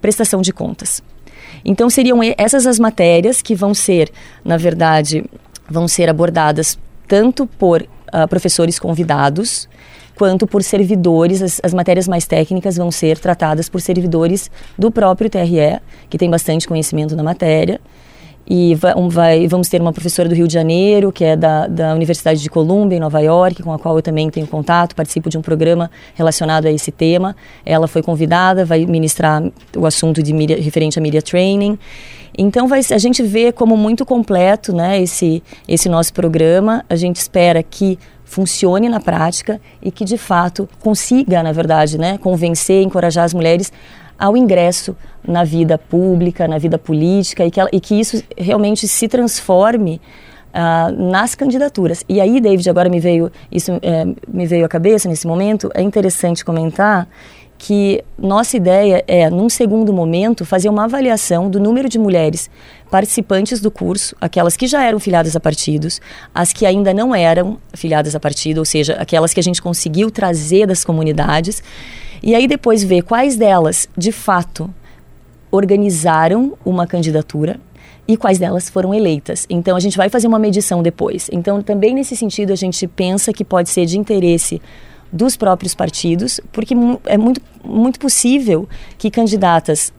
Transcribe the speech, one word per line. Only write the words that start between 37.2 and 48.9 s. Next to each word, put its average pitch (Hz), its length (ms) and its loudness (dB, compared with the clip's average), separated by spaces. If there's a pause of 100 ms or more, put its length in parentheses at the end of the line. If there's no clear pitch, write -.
que 190 340 -2 (280)
funcione 190 640 0
na 226 100 -2
prática 170 600 -2 (200)
e 190 120 -6
que, - 120 -8
de 214 140 -4
fato, 180 500 -2 (120)
consiga, 214 640 0
na 160 80 -2
verdade, 156 440 2
né, 180 220 -2
convencer, 180 640 2
encorajar 175 420 2
as 170 100 0
mulheres 170 380 0 (460)
ao 202 180 2
ingresso 180 600 2 (300)
na 175 160 0
vida 165 340 2
pública, 175 720 0
na 160 100 -2
vida 160 220 0
política, 175 680 0
e 170 60 0
que 190 80 -4
ela, 190 140 2
e 190 80 2
que 208 180 0
isso 220 240 -2 (160)
realmente 208 480 0
se 220 220 -2